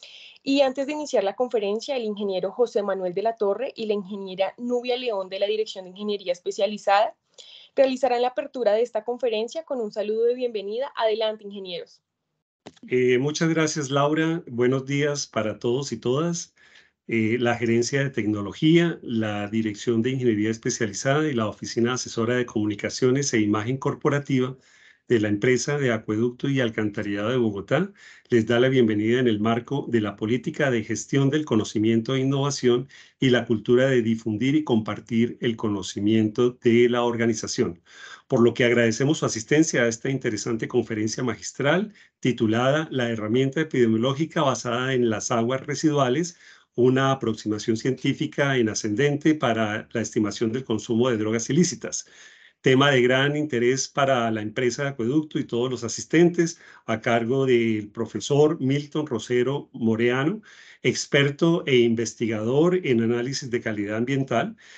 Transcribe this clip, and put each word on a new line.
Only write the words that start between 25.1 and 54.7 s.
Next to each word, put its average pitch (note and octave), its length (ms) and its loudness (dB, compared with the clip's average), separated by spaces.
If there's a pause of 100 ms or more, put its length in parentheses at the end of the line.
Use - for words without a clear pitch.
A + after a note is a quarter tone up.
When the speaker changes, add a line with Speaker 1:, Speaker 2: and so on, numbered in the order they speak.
Speaker 2:
la G#2 80 2
Empresa B2 500 0
de C3 160 0
Acueducto A2+ 560 -2
y C3+ 120 0
Alcantarillado G#2+ 680 -2
de C3 60 0
Bogotá A#2+ 560 -2 (360)
les A2+ 180 4
da A#2+ 140 4
la C3 80 4
bienvenida A#2 500 4
en B2+ 80 2
el G#2+ 140 2
marco A#2 480 -2
de A#2 120 2
la G#2 140 -2
política B2+ 560 -2
de A2+ 140 0
gestión C3+ 460 0
del D3+ 140 0
conocimiento A2+ 720 0
e C3+ 60 0
innovación C3+ 640 0 (320)
y C3 120 4
la A#2+ 140 4
cultura A#2+ 440 2
de B2 140 4
difundir A2+ 520 0
y D#3 80 2
compartir A2+ 800 0
el A#2 160 -2
conocimiento G#2+ 920 0 (120)
de A#2+ 260 6
la A#2+ 140 0
organización. A#2 800 -2 (460)
Por A#2+ 120 2
lo A#2 140 6
que B2+ 80 0
agradecemos A#2+ 560 2
su C#3+ 80 -2
asistencia D3 560 0
a A#2 60 2
esta A#2 220 -4
interesante B2 580 -4
conferencia A2+ 560 -2
magistral C#3+ 680 -2 (280)
titulada B2 720 2
La A#2+ 180 -2
herramienta B2+ 520 0
epidemiológica C3+ 800 0
basada B2 520 -2
en A#2+ 160 2
las G#2+ 220 -4
aguas B2 340 0
residuales, D3 680 0 (400)
una C3 340 4
aproximación A2 640 -2
científica C#3 800 -2
en A2+ 120 2
ascendente C#3+ 640 0
para A2 560 -2
la A#2 120 -4
estimación A2 500 -2
del C3 100 -4
consumo A2+ 480 0
de A2+ 60 0
drogas A2 340 -2
ilícitas, C#3 560 0 (540)
tema C#3+ 300 6
de B2+ 120 6
gran C3 340 4
interés C3+ 520 0
para B2+ 420 2
la A2 120 -2
empresa B2 400 -2